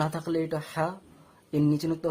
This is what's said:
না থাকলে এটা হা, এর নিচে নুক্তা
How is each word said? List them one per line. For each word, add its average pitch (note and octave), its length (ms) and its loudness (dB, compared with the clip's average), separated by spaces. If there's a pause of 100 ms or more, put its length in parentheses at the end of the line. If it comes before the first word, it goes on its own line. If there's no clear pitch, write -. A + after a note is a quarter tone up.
না D#3 120 2
থাকলে E3 220 -2 (100)
এটা D#3 140 -2 (100)
হা, D#3+ 160 0 (720)
এর D3 60 4 (100)
নিচে D3+ 180 0
নুক্তা D#3+ 200 -2